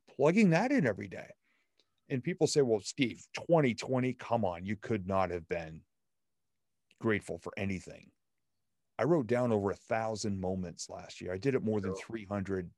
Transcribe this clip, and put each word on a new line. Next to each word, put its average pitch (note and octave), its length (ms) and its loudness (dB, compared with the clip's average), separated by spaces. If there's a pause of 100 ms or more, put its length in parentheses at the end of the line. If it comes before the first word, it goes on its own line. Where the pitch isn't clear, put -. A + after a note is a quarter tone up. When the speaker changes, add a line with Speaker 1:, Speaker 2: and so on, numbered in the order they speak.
Speaker 1:
plugging F3 440 6
that G#3+ 200 4
in A#3+ 140 4
every G#2 220 0
day. - 220 -12 (800)
And C3 120 -2
people E3+ 240 0
say, D3 160 4
"Well, A2+ 200 2
Steve, - 520 -4
twenty D3+ 400 2
twenty, B2+ 400 -2
come A#2 300 -2
on, F2+ 220 -2
you G#2 100 -4
could G#2 320 -4
not F#2+ 240 2
have E2+ 160 -6
been D#2+ 340 -6 (1160)
grateful G2+ 380 -2
for - 180 -12
anything." F#2+ 560 -6 (880)
I A#2 60 2
wrote D3 220 4
down A#2+ 260 2
over G2+ 180 2
a F2 40 -4
thousand A2 680 -2
moments F#2 480 -4
last F2+ 320 -14
year. F#2 120 -6
I F#2+ 40 -2
did B2+ 180 0
it F#2+ 80 -2
more G#2+ 160 2
than G2 120 -2
Speaker 2:
Sure. F#2+ 140 -8
Speaker 1:
three A2+ 200 -10
hundred F#2+ 520 -4